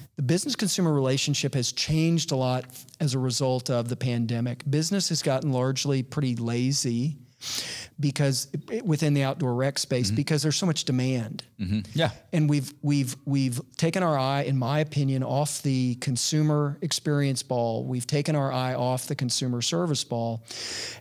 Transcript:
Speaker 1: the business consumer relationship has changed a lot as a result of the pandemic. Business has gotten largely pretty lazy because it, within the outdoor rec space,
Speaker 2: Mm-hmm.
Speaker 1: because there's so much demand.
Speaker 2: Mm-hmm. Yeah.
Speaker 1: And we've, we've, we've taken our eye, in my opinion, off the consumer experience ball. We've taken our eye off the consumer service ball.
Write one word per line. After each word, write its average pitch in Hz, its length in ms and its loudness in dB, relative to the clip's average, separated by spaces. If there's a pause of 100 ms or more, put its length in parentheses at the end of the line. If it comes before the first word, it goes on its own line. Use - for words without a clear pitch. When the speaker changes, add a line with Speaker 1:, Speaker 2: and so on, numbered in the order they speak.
(160)
Speaker 1:
the 151 60 -2
business 180 340 0
consumer 180 380 2
relationship 135 600 2
has 123 180 0
changed 160 600 2
a 135 40 2
lot 127 280 0 (340)
as 143 140 0
a 135 60 0
result 127 500 0
of 120 220 0
the 123 60 -2
pandemic. 120 760 -2
Business 165 400 0
has 160 120 -2
gotten 139 300 0
largely 131 500 0
pretty 127 340 -2
lazy 120 840 0 (840)
because 139 480 0 (220)
it, 226 140 -4
within 156 300 2
the 143 80 4
outdoor 135 320 0
rec 135 240 0
space, 123 300 0
Speaker 2:
Mm-hmm. 110 80 0
Speaker 1:
because 143 260 2
there's 151 140 0
so 196 100 0
much 156 180 0
demand. 127 580 -2 (180)
Speaker 2:
Mm-hmm. 104 200 0 (140)
Yeah. 165 160 2 (220)
Speaker 1:
And 156 160 4
we've, 143 240 0 (100)
we've, 139 320 2 (120)
we've 131 340 0 (160)
taken 170 260 2
our 156 160 2
eye, 135 240 2
in 135 160 0
my 131 220 2
opinion, 139 420 0
off 135 400 0
the 127 340 2
consumer 147 840 0
experience 143 640 0
ball. 117 420 0
We've 127 220 -4
taken 147 300 0
our 135 160 0
eye 127 220 0
off 127 320 0
the 151 80 -4
consumer 123 480 -2
service 165 420 0
ball. 117 400 -4 (560)